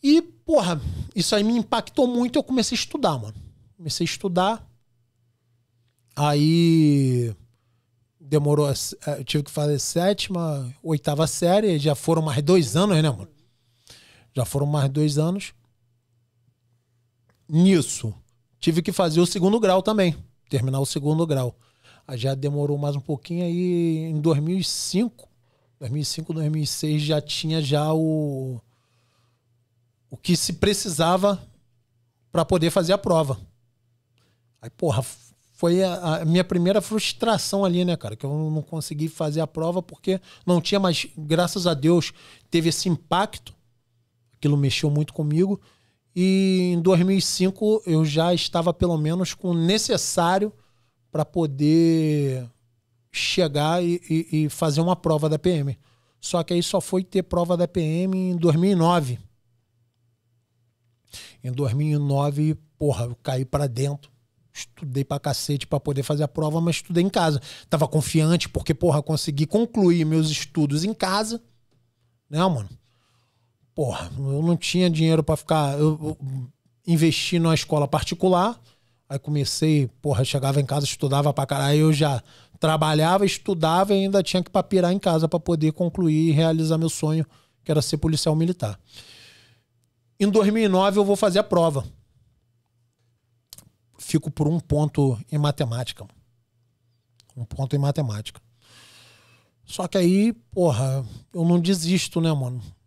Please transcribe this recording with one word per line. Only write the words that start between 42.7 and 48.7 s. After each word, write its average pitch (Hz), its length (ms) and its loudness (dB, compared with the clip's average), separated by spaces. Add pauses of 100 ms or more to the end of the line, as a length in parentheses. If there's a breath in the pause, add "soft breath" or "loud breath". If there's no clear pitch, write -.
impacto. - 640 -2 (840)
Aquilo 147 220 0
mexeu 143 320 0
muito 147 240 -2
comigo. 170 460 0 (560 soft breath)
E 185 580 2
em 175 80 0
dois 180 240 4
mil 190 100 2
e 190 60 2
cinco 214 640 0
eu 160 180 2
já 160 300 0
estava 170 400 -2